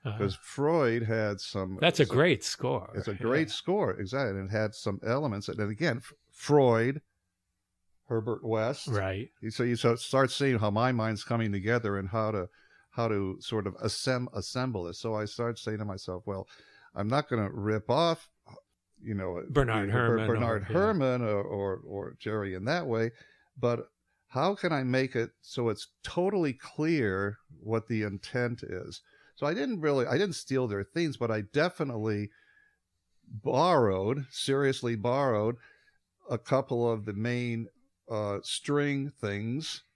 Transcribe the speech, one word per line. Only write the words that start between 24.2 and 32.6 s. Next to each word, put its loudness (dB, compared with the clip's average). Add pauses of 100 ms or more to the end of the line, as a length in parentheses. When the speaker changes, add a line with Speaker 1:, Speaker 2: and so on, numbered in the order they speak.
Speaker 2:
how 0
can -2
I 0
make 2
it 0 (100)
so -4
it's -6 (120)
totally 0
clear 0 (200)
what -2
the 0
intent -4
is?" -10 (340)
So -4
I 0
didn't -2
really, 2
I 0
didn't 2
steal -2
their -2
themes, -2
but -2
I 0
definitely -2 (960)